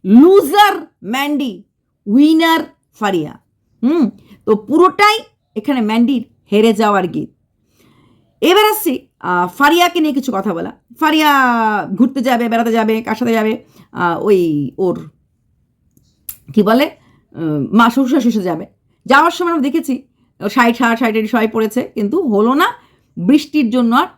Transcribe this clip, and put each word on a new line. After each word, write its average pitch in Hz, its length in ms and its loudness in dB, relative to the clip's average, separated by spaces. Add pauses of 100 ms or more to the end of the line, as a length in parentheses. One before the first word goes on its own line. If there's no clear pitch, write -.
লুজার 349 800 4 (180)
ম্যান্ডি, 262 580 -4 (440)
উইনার 320 720 2 (220)
ফারিয়া। 185 380 -4 (440)
হুম, 269 280 0 (360)
তো 214 80 2
পুরোটাই 359 640 2 (380)
এখানে 254 240 -4
ম্যান্ডির 233 440 0 (280)
হেরে 220 200 4
যাওয়ার 202 340 0
গীত। 160 240 -8 (1080)
এবার 415 320 2
আসছি, - 340 -6 (140)
আহ, 180 280 -2 (100)
ফারিয়াকে 349 420 2
নিয়ে 302 140 -2
কিছু 262 200 -4
কথা 190 200 -4
বলা। 175 180 -8 (280)
ফারিয়া 311 300 2 (640)
ঘুরতে 262 260 0
যাবে, 240 280 -2
বেড়াতে 226 240 -2
যাবে, 220 300 0
কার 220 120 -6
সাথে 233 180 -2
যাবে? 220 320 -2 (280)
আহ, 170 320 -4
ওই 165 540 0
ওর 165 320 -4 (1400)
কি 214 80 4
বলে, 240 280 2 (420)
উম, 151 440 -4
মা 233 140 6
শ্বশুর 254 200 0
শাশুড়ি 240 220 0
সাথে 202 120 -4
যাবে। 175 220 -6 (400)
যাওয়ার 302 240 4
সময় 339 220 -4
আমরা 311 100 -2
দেখেছি 277 400 -4 (380)
ও 202 80 -6
শাড়ি, 240 260 0
শাড়ি, 233 220 0
শাড়ি 226 160 -2
টাড়ি 220 140 -2
সবাই 220 220 -2
পরেছে, 220 340 -4
কিন্তু 240 400 -4
হলো 226 320 0
না, 381 180 0 (440)
বৃষ্টির 254 540 0
জন্য 240 260 0
আর 339 100 2 (120)